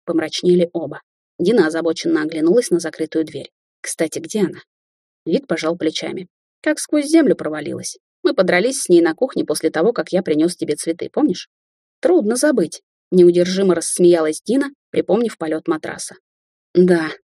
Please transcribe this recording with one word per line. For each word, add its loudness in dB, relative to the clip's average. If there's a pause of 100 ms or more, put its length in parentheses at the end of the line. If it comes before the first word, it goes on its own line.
помрачнели 0
оба. -10 (380)
Дина 4
озабоченно -2
оглянулась 0
на 2
закрытую -6
дверь. -14 (300)
«Кстати, -6
где -4
она?» -2 (680)
Вик 0
пожал -2
плечами. -6 (340)
«Как -2
сквозь -2
землю 4
провалилась. -8 (240)
Мы 2
подрались 0
с -6
ней 6
на 0
кухне -4
после -4
того, 0
как -6
я 0
принёс 0
тебе -6
цветы, -6
помнишь?» -2 (520)
«Трудно 2
забыть», 0 (280)
неудержимо 4
рассмеялась 2
Дина, -2 (200)
припомнив -2
полёт -6
матраса. -6 (600)
«Да», 4 (280)